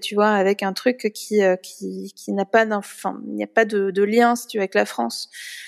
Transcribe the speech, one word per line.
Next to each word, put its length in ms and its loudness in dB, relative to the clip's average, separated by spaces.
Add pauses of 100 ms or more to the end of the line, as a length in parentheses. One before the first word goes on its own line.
tu 160 -6
vois, 140 4
avec 340 2
un 80 -2
truc 420 -2
qui, 300 0
euh, 100 6
qui, 640 -10
qui 160 -8
n'a 120 -2
pas 220 4
d'enf-, 300 -4
enfin, 320 -8
il 80 -8
n'y 80 -2
a 20 -10
pas 180 4
de, 280 -2
de 100 2
lien, 320 4
si 140 -8
tu 80 -8
veux, 60 0
avec 120 -4
la 100 4
France. 460 -6 (380)